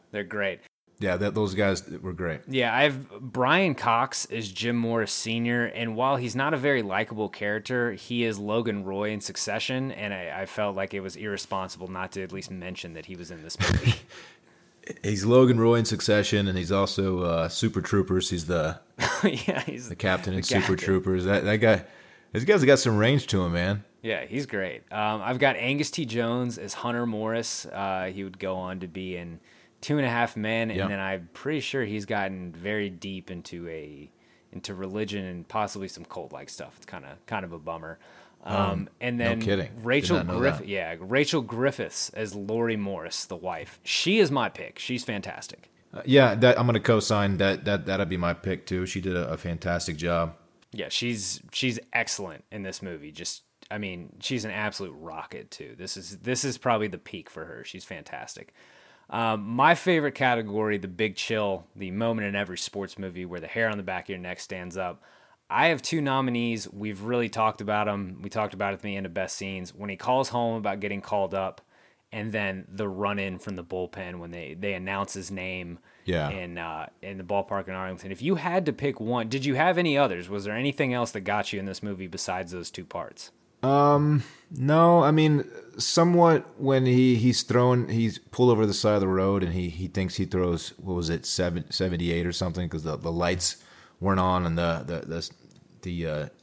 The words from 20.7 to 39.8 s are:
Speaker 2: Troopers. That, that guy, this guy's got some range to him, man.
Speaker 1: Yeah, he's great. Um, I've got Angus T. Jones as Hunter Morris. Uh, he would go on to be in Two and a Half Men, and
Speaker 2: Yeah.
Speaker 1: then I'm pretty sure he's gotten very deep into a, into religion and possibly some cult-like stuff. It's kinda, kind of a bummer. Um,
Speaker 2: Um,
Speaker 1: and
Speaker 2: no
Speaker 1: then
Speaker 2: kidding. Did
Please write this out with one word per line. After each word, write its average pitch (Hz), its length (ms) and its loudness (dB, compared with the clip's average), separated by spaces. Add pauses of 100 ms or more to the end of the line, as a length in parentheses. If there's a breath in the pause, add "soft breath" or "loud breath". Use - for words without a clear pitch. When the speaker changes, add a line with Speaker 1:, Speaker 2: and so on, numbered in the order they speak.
Speaker 2:
Troopers. 92 480 2
That, 98 180 4
that 104 140 2
guy, 104 260 6 (500 loud breath)
this 110 100 0
guy's 196 200 6
got 135 140 10
some 120 200 4
range 123 300 4
to 98 160 2
him, 87 100 0
man. 95 300 0 (200)
Speaker 1:
Yeah, 92 220 -2
he's 131 200 -4
great. 95 380 -4 (100)
Um, 107 300 0
I've 123 160 -2
got 135 160 6
Angus 139 340 -2
T. 160 160 -4
Jones 117 540 -2
as 101 160 -8
Hunter 120 320 -2
Morris. 113 580 -4
Uh, 95 480 -4
he 98 100 -8
would 95 140 -10
go 95 200 -4
on 92 240 -6
to 92 60 -8
be 92 300 -6
in 85 220 -10 (420 soft breath)
Two 147 160 0
and 139 80 2
a 120 40 0
Half 117 280 0
Men, 110 320 0
and 101 80 -4
Speaker 2:
Yeah. 98 100 0
Speaker 1:
then 101 120 -2
I'm 95 340 -4
pretty 147 280 -4
sure 131 220 -2
he's 104 220 -4
gotten 95 460 -4
very 101 400 -2
deep 92 400 -10
into 85 360 -10
a, 76 440 -12 (400 soft breath)
into 92 240 -10
religion 98 500 -4
and 87 220 -10
possibly 101 400 -4
some - 180 -14
cult-like 71 440 -14
stuff. - 280 -14
It's - 80 -20
kinda, 69 400 -16
kind 104 180 -4
of 85 100 -10
a 82 60 -10
bummer. 80 380 -10 (460 loud breath)
Um, - 120 -4
Speaker 2:
Um, 98 340 0 (120)
Speaker 1:
and 123 160 -4
Speaker 2:
no 120 80 -2
Speaker 1:
then 113 160 0
Speaker 2:
kidding. 101 340 0
Did 113 100 -14